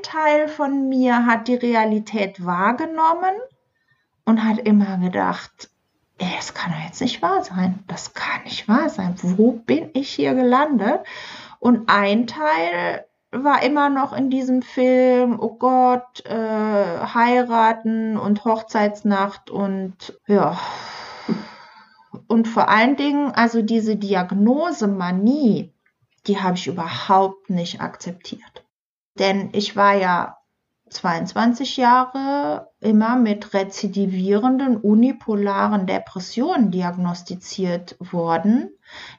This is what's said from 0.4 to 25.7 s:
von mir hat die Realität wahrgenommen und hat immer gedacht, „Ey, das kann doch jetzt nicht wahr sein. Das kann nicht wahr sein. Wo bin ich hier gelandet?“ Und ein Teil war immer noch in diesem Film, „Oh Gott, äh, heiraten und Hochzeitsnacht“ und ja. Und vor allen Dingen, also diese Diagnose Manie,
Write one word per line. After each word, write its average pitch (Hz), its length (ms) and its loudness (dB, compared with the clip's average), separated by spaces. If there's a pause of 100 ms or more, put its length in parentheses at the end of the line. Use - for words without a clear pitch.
von 277 400 -2
mir 254 380 2
hat 226 220 0
die 247 60 2
Realität 214 920 -2
wahrgenommen 320 880 0 (920)
und 220 200 2
hat 220 140 2
immer 202 380 2
gedacht, 180 760 -4 (480)
„Ey, 180 180 -4
das - 180 -12
kann - 180 -6
doch 156 140 -6
jetzt - 160 -14
nicht - 200 -4
wahr 370 220 0
sein. 185 420 -4
Das - 280 -12
kann - 300 -8
nicht - 240 -12
wahr 294 200 2
sein. 180 340 -4
Wo 202 300 4
bin 269 400 -2
ich 269 180 -4
hier 277 240 0
gelandet?“ 254 680 2 (600)
Und 233 300 2
ein 202 360 2
Teil 311 800 -2 (260)
war 277 320 2
immer 285 260 2
noch 277 240 0
in 262 180 -2
diesem 254 320 0
Film, 254 760 4
„Oh 220 180 -4
Gott, 254 680 2
äh, 214 720 -2 (160)
heiraten 226 1000 2
und 202 280 0
Hochzeitsnacht“ 208 1040 -2
und 190 760 -8
ja. 175 320 2 (1700)
Und 226 220 2
vor 196 200 0
allen 233 280 4
Dingen, 285 360 0
also 226 300 2
diese 214 340 0
Diagnose 208 920 0
Manie, 196 840 0 (540)